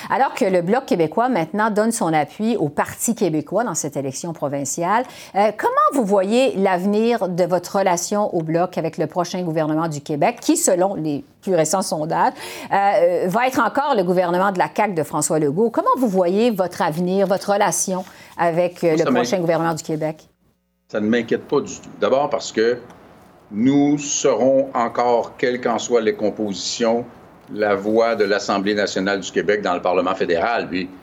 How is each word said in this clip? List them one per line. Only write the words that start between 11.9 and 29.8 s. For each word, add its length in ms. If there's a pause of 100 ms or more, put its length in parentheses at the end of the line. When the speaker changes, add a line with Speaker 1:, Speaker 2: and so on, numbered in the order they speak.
Speaker 1:
euh, 540
va 200
être 140
encore 360
le 60
gouvernement 480
de 80
la 100
caq 260
de 80
François 360
Legault ? 320
Comment 280
vous 100
voyez 420
votre 320
avenir, 440
votre 260
relation 520 (340)
avec, 440
euh, 60
Speaker 2:
Moi, 40
Speaker 1:
le 60
Speaker 2:
ça 60
Speaker 1:
prochain 160
Speaker 2:
m'inquiète. 200
Speaker 1:
gouvernement 340
du 80
Québec ? 460 (640)
Speaker 2:
Ça 100
ne 80
m'inquiète 380
pas 140
du 140
tout. 160 (100)
D'abord 300
parce 220
que 260 (720)
nous 480
serons 760
encore, 600
quelles 240
qu'en 180
soient 220
les 140
compositions, 920 (480)
la 220
voix 420
de 80
l'Assemblée 500
nationale 460
du 100
Québec 320
dans 120
le 80